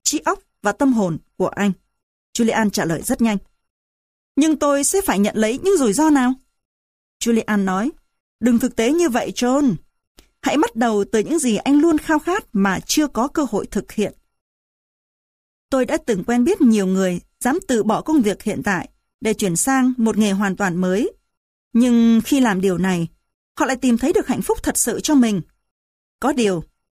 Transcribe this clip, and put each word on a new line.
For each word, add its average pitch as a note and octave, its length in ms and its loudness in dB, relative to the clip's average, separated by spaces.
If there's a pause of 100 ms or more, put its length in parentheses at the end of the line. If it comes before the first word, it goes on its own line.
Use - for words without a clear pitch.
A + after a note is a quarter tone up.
trí - 160 -2
óc F4 200 -2 (240)
và G#3 100 0
tâm C4+ 200 2
hồn F#3 260 0 (180)
của F#3 120 -2
anh." G3+ 240 0 (640)
Julian A3 340 0
trả G3 140 -2
lời D#3+ 180 -4
rất - 180 -6
nhanh. A3+ 180 0 (960)
"Nhưng D#4 220 2
tôi C#4+ 260 0
sẽ G4 160 0
phải A#3+ 180 0
nhận G3+ 180 0
lấy A3 220 0
những F#4+ 200 2
rủi B3 140 2
ro D#4 180 2
nào?" C4 220 2 (880)
Julian A3 440 0
nói, F#3+ 280 -2 (480)
"Đừng A#3 180 2
thực - 180 -2
tế A#3 160 2
như E4+ 160 2
vậy, A3+ 260 -2
John. B3+ 400 0 (640)
Hãy - 160 -2
bắt D#4+ 200 0
đầu A3 360 0
từ A3+ 60 2
những A3+ 200 -2
gì B3 180 0
anh C#4+ 240 2
luôn D#4+ 180 2
khao D4+ 200 -2
khát F4+ 340 -4
mà F#3+ 340 0
chưa D4+ 200 0
có A#3+ 220 -4
cơ D4+ 220 -2
hội G3+ 160 -4
thực - 260 -8
hiện." - 220 -4 (1600)
Tôi C4 160 0
đã D4 200 -2
từng G3 180 -2
quen A#3+ 200 0
biết F#4 160 0
nhiều A3 260 4
người F#3 340 -2 (200)
dám C4 180 0 (100)
từ A#3 140 0
bỏ G3 200 0
công D#4 200 2
việc G3 200 -2
hiện F#3+ 220 -6
tại F#3 240 -4 (320)
để G#3+ 140 -2
chuyển F#3 220 -2
sang C4 400 2
một A3 200 0
nghề G#3 160 2
hoàn G3 240 -2
toàn F3+ 200 -2
mới. F#3 360 0 (600)
Nhưng A#3 520 4
khi C#4+ 160 0
làm G#3 200 0
điều F#3 180 0
này, F3 300 -2 (500)
họ D4+ 80 0
lại C4 100 -2
tìm B3 220 0
thấy C#4+ 140 0
được G4+ 140 0
hạnh - 160 -2
phúc - 200 -2
thật - 160 -2
sự - 220 -2
cho D#4 140 0
mình. A3+ 260 2 (800)
Có C4+ 120 0
điều, G3+ 320 0 (340)